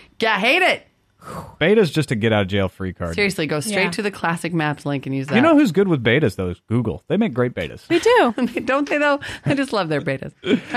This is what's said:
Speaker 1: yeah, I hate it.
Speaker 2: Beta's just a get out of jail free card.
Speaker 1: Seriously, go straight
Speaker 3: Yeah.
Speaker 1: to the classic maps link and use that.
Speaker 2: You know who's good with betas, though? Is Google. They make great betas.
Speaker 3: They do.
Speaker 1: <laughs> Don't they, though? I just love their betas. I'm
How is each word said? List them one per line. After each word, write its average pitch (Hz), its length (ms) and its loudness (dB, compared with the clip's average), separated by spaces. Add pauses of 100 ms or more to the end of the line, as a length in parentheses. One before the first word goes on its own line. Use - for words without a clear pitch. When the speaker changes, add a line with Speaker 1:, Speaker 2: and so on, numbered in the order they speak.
(200)
Speaker 1:
yeah, 220 160 0
I 190 40 -4
hate 277 240 2
it. 277 220 0 (720)
Speaker 2:
Beta's 190 320 4
just 151 220 -2
a 120 40 0
get 110 160 2
out 104 120 4
of 92 60 0
jail 98 200 0
free 95 240 -8
card. 85 220 -6
Speaker 1:
Seriously, 185 320 -2
go 151 120 -2
straight 196 260 -2
Speaker 3:
Yeah. 190 40 -2
Speaker 1:
to 175 140 -6
the 202 80 -2
classic 170 420 -4
maps 151 320 -2
link 143 220 -4
and 135 80 -4
use 139 100 -4
that. 147 100 -4
Speaker 2:
You 233 60 4
know 311 160 6
who's 269 140 4
good 196 160 2
with 147 160 0
betas, 123 320 4
though? 92 140 -4
Is 87 180 -8
Google. 110 400 -2
They 170 100 0
make 208 160 0
great 123 220 -2
betas. - 320 -8
Speaker 3:
They 339 100 2
do. 269 640 2
Speaker 1:
<laughs> 226 40 -8
Don't 277 220 0
they, 302 120 -2
though? 285 200 2 (240)
I 294 120 0
just 269 180 -4
love 185 160 -2
their 147 120 -2
betas. 139 320 -6 (100)
I'm 180 160 2 (180)